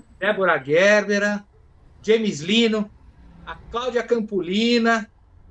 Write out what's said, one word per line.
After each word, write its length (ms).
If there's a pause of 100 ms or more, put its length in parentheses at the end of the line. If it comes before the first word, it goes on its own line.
(180)
Débora 460
Gerbera, 800 (580)
James 380
Lino, 500 (560)
a 100 (140)
Cláudia 320
Campolina, 1120 (400)